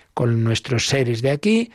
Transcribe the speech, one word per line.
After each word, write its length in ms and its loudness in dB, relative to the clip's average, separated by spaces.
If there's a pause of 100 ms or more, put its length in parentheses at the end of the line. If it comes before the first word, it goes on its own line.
(140)
con 280 0
nuestros 440 -2
seres 340 0
de 120 0
aquí, 420 0